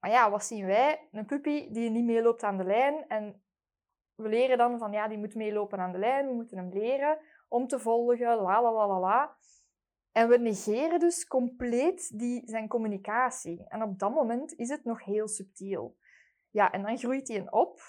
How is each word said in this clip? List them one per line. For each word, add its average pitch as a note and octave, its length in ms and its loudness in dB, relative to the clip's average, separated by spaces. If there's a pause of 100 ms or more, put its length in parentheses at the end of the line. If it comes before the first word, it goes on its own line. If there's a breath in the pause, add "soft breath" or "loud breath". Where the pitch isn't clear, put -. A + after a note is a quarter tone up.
Maar F#3 100 -4
ja, A#3 200 6
wat G3+ 140 -2
zien G3+ 220 -6
wij? B3 460 2
Een G#3 140 -10
puppy C#4+ 440 -4
die A3+ 200 -2
niet A#3 140 0
meeloopt A#3 380 2
aan G3+ 140 -2
de F#3+ 80 -2
lijn C4 440 2
en G#3 340 -8 (720)
we G#3+ 140 -8
leren B3 300 2
dan A#3+ 200 2
van, G#3+ 140 -6
ja, G#3+ 160 -2
die G#3+ 100 -6
moet G#3 160 -8
meelopen G#3 440 -4
aan F3+ 140 -2
de F3+ 60 -6
lijn, C4+ 280 0
we C4 80 -4
moeten A#3 240 -8
hem F3+ 140 -8
leren C4+ 460 0 (300 loud breath)
om A#3+ 200 0
te C4+ 100 -2
volgen, A#3 580 2
la, G3+ 260 2
la, A#3 100 4
la, A3 140 2
la, F#3+ 140 0
la. A3 360 2 (760 soft breath)
En A#3 160 4
we A#3+ 100 8
negeren A#3 600 0
dus E4+ 260 2
compleet B3 920 -2
die, A#3+ 260 -4
zijn A3 240 -6
communicatie. G#3+ 1000 -2
En A3 140 -6
op G3+ 160 -6
dat G#3 160 0
moment C4 440 0
is A#3+ 100 -4
het D4 160 -6
nog A#3 200 -6
heel G#3+ 240 -2
subtiel. F#3+ 680 -8 (540 soft breath)
Ja, G#3 220 2
en G3 100 -4
dan A3+ 160 -4
groeit C4+ 300 -4
hij G#3 220 -6
op. - 380 2